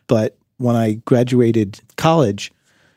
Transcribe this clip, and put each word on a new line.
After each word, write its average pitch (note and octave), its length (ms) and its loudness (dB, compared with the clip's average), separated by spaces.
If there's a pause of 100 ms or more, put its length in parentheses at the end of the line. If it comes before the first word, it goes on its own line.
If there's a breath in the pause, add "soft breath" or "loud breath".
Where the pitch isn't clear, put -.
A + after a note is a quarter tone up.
But A2 280 0 (220)
when A#2+ 180 -2
I A2+ 180 0 (120)
graduated A#2 760 0 (160)
college, D3 560 0 (460)